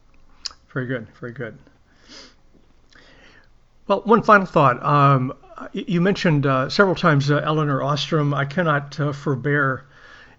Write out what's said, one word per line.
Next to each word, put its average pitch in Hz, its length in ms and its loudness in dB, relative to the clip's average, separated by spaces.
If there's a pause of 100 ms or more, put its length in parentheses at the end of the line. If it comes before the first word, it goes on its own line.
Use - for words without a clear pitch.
(720)
Very 127 140 -6
good, 117 200 -8 (120)
very 120 140 -14
good. 113 240 -12 (2250)
Well, 196 180 0
one 220 180 4
final 202 220 4
thought. 131 380 2
Um, 139 500 2 (400)
y-, 196 140 -8
you 170 140 0
mentioned, 170 440 2
uh, 135 240 0
several 190 260 2
times, 143 340 2
uh, 147 140 2
Eleanor 147 400 -2
Ostrom. 143 500 -2
I 139 120 -2
cannot, 147 540 -4
uh, 147 120 -2
forbear, 143 720 -2 (560)